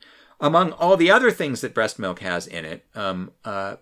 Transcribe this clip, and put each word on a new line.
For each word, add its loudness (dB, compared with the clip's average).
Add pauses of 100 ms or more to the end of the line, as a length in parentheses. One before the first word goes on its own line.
(400)
Among 2
all 4
the 4
other 6
things -4
that -8
breast -2
milk -6
has -6
in -12
it, -14
um, -6 (120)
uh, -6